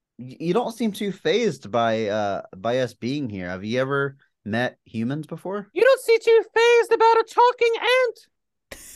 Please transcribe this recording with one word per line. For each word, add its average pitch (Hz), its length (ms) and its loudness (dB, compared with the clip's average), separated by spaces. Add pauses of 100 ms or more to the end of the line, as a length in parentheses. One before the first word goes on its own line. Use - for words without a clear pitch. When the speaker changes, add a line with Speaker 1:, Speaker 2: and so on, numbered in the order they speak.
(180)
Speaker 1:
y-, 127 220 -16
you 170 140 -2
don't 226 180 -2
seem 226 200 -4
too 202 200 -6
fazed 185 600 -2
by, 113 360 0
uh, 101 360 -2 (120)
by 113 240 -2
us 123 140 -4
being 131 360 -6
here. 92 200 -8
Have 92 160 -8
you 120 160 -4
ever 139 340 -4 (300)
met 117 400 -4
humans 120 420 -8
before? 190 460 -10
Speaker 2:
You 359 100 -2
don't 539 180 4
seem 453 220 2
too 453 200 6 (120)
fazed 466 380 4
about 453 240 6
a 453 100 4
talking 480 520 2
ant. 494 400 0 (760)